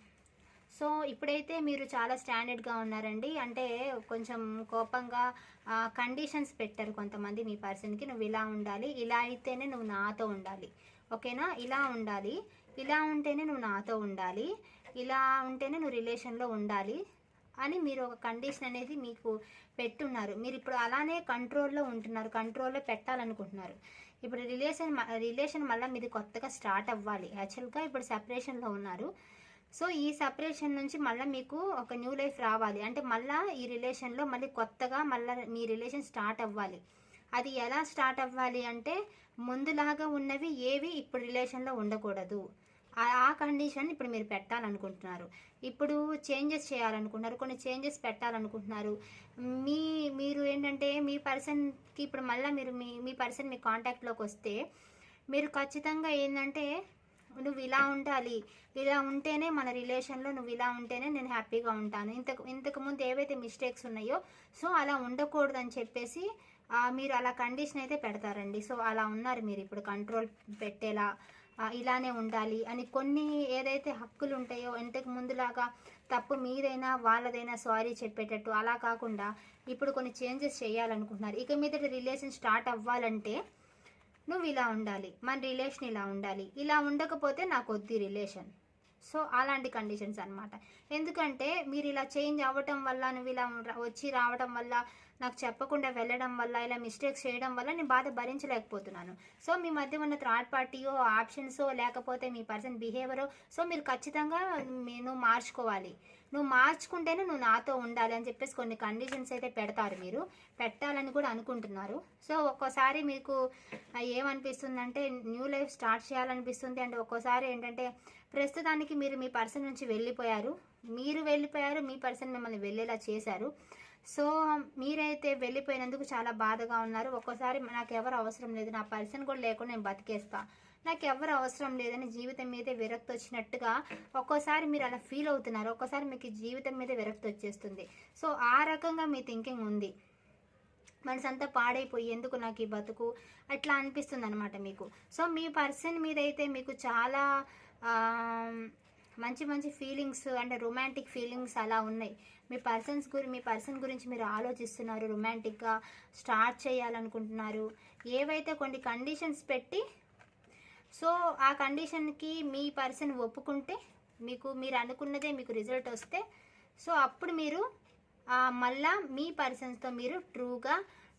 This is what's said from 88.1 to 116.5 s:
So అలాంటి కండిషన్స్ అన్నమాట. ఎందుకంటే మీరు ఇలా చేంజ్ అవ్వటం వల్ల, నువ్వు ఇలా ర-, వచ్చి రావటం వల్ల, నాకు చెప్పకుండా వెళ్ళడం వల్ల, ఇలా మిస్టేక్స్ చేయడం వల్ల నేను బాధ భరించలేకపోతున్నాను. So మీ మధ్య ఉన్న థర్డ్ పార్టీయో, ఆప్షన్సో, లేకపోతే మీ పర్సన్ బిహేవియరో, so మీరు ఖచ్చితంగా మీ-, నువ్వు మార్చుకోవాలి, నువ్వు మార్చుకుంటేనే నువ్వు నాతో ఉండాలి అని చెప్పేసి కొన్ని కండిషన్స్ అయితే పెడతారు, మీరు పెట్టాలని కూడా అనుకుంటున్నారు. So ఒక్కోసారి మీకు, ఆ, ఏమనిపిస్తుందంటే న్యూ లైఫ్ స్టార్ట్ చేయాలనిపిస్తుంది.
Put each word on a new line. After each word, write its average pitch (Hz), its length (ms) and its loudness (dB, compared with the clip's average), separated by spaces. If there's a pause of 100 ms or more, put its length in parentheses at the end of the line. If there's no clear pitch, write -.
So 302 80 2 (100)
అలాంటి 262 380 4
కండిషన్స్ 208 500 -4
అన్నమాట. 196 320 -8 (400)
ఎందుకంటే 311 760 0
మీరు 285 200 0
ఇలా 277 160 0 (140)
చేంజ్ 294 240 2
అవ్వటం 277 420 2
వల్ల, 262 280 0
నువ్వు 254 180 -4
ఇలా 247 380 -2
ర-, 233 140 -4
వచ్చి 240 280 -4
రావటం 247 440 2
వల్ల, 240 320 0 (360)
నాకు 247 240 -2
చెప్పకుండా 269 440 0
వెళ్ళడం 247 480 0
వల్ల, 240 180 2
ఇలా 240 220 0
మిస్టేక్స్ 262 500 -2
చేయడం 247 280 0
వల్ల 247 140 2
నేను 330 180 0
బాధ 254 200 6
భరించలేకపోతున్నాను. 220 1040 -4
So - 480 0
మీ 339 80 0
మధ్య 294 280 0
ఉన్న 294 180 2
థర్డ్ 247 380 4
పార్టీయో, 262 360 0
ఆప్షన్సో, 262 800 4
లేకపోతే 247 580 -2
మీ 233 140 -6
పర్సన్ 220 320 -4
బిహేవియరో, 254 500 -2
so 330 420 -2
మీరు 339 140 0
ఖచ్చితంగా 302 800 0
మీ-, 247 400 -6
నువ్వు 254 180 -4
మార్చుకోవాలి, 226 760 2 (380)
నువ్వు 285 160 2
మార్చుకుంటేనే 320 760 6
నువ్వు 311 180 0
నాతో 233 340 6
ఉండాలి 233 400 2
అని 233 120 -2
చెప్పేసి 262 280 -6
కొన్ని 226 200 -2
కండిషన్స్ 254 560 -4
అయితే 247 180 -2
పెడతారు, 214 460 0
మీరు 196 320 -4 (320)
పెట్టాలని 269 520 -2
కూడా 285 180 2
అనుకుంటున్నారు. 220 720 -4 (280)
So 311 80 2
ఒక్కోసారి 277 640 4
మీకు, 269 460 2 (480)
ఆ, - 20 -2
ఏమనిపిస్తుందంటే 262 1080 -2
న్యూ 247 380 -4
లైఫ్ 285 240 0
స్టార్ట్ 226 420 2
చేయాలనిపిస్తుంది. 254 680 -2